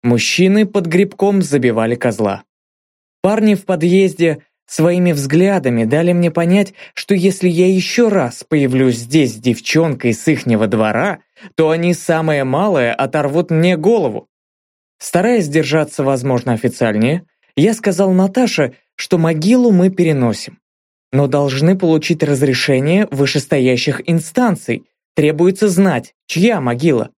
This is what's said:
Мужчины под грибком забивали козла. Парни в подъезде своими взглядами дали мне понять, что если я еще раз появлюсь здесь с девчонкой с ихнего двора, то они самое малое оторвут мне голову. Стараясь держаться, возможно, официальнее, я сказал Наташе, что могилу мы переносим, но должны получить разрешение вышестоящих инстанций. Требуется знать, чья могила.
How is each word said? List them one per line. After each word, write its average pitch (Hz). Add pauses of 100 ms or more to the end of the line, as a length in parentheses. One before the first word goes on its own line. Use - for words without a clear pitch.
Мужчины 185
под 196
грибком 196
забивали 120
козла. 104 (760)
Парни 214
в 190
подъезде 170 (220)
своими 175
взглядами 143
дали 160
мне 175
понять, 180 (200)
что -
если 185
я 175
еще 190
раз 156
появлюсь 131
здесь 120
с 110
девчонкой 127
с -
ихнего 113
двора, 113 (360)
то 156
они 170
самое 156
малое 135
оторвут 147
мне 170
голову. 160 (680)
Стараясь 196
держаться, 151
возможно, 127
официальнее, 117 (300)
я 214
сказал 196
Наташе, 190 (220)
что -
могилу 180
мы 185
переносим, 147 (540)
но 139
должны 143
получить 160
разрешение 143
вышестоящих 135
инстанций. 165 (300)
Требуется 175
знать, 180 (120)
чья 196
могила. 123